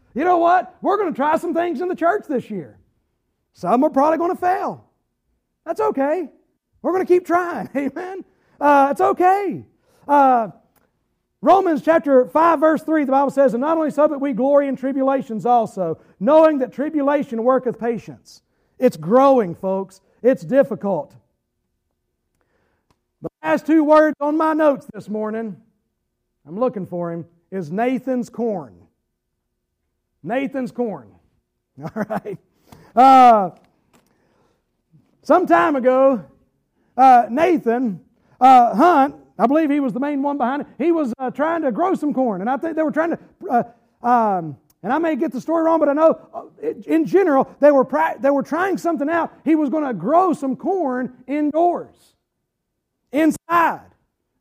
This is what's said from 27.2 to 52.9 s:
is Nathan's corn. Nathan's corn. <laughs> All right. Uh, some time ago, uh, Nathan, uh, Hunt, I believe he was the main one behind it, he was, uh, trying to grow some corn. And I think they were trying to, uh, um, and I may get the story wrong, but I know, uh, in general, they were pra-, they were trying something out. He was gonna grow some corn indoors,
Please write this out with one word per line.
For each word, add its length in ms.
is 220
Nathan's 560
corn. 580
Nathan's 480
corn. 400
<laughs> 340
All 240
right. 300
Uh, 540
some 220
time 300
ago, 480
uh, 320
Nathan, 720
uh, 340
Hunt, 400
I 100
believe 220
he 100
was 140
the 80
main 200
one 160
behind 260
it, 40
he 140
was, 260
uh, 140
trying 300
to 100
grow 240
some 180
corn. 280
And 80
I 80
think 180
they 80
were 80
trying 200
to, 80
uh, 560
um, 520
and 80
I 60
may 180
get 160
the 80
story 240
wrong, 160
but 80
I 60
know, 260
uh, 340
in 200
general, 440
they 100
were 140
pra-, 340
they 100
were 140
trying 340
something 320
out. 240
He 100
was 140
gonna 240
grow 400
some 240
corn 680
indoors, 920